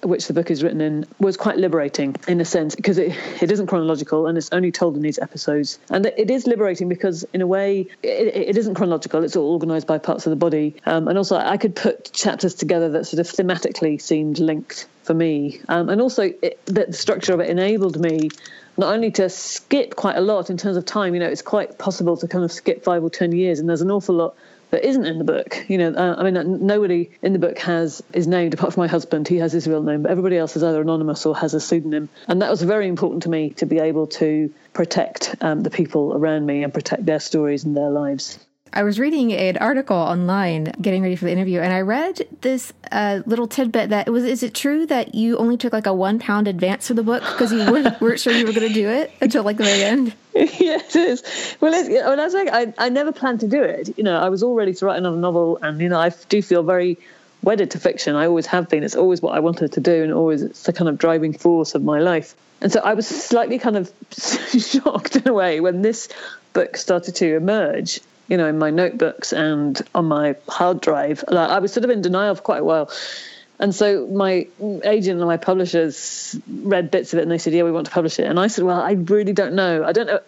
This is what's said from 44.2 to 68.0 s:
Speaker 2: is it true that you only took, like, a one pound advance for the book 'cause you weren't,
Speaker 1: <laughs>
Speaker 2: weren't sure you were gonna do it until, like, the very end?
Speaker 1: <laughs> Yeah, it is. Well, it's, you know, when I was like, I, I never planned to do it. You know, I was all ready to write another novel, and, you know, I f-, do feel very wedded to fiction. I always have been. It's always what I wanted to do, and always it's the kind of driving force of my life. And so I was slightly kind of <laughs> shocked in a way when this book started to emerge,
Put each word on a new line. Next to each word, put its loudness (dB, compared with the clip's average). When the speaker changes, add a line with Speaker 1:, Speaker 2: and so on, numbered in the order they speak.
Speaker 2:
is -2
it -6
true 0
that -2
you 2
only 2
took, -2
like, -2
a 2
one 2
pound 0
advance -2
for 0
the 2
book 0
'cause 0
you 2
weren't, 4
Speaker 1:
<laughs> -6
Speaker 2:
weren't 2
sure 0
you 2
were 0
gonna 2
do 0
it -2
until, 2
like, 0
the 0
very 4
end? 2
Speaker 1:
<laughs> -20
Yeah, 2
it -14
is. 2
Well, 4
it's, 2
you 2
know, 0
when 2
I 0
was -2
like, 0
I, 0
I 0
never 0
planned -2
to 0
do 2
it. -4
You 0
know, 2
I 2
was 0
all 2
ready 2
to -4
write 2
another 0
novel, 2
and, -4
you 0
know, 2
I 4
f-, -6
do 2
feel 2
very 2
wedded 2
to -8
fiction. 0
I 2
always 2
have 0
been. 0
It's -4
always 4
what -2
I 2
wanted 0
to 0
do, 2
and 0
always 2
it's -8
the 0
kind 0
of -2
driving 2
force 0
of 0
my 2
life. 0
And 0
so 4
I 2
was -2
slightly 0
kind 0
of -2
<laughs> -20
shocked 0
in 4
a 4
way 2
when 2
this 0
book 0
started -2
to 2
emerge, 0